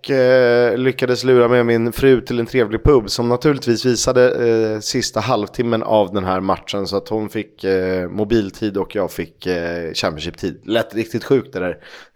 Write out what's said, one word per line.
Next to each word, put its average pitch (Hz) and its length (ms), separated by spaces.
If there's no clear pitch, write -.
eh, 123 680
lyckades 127 460
lura 123 240
med 120 180
min 117 260
fru 131 300
till 123 180
en 117 60
trevlig 110 380
pub 123 260
som 120 200
naturligtvis 123 560
visade, 123 640
eh, 110 300
sista - 400
halvtimmen 113 640
av 104 300
den 101 100
här 92 160
matchen, 95 480
så 98 100
att 98 120
hon 107 200
fick, - 340
eh, 92 460
mobiltid 104 680
och - 180
jag 95 160
fick, - 340
eh, 85 480
Championship-tid. 82 720
Lätt 113 300
riktigt 110 280
sjukt 135 300
det 92 60
där. 90 180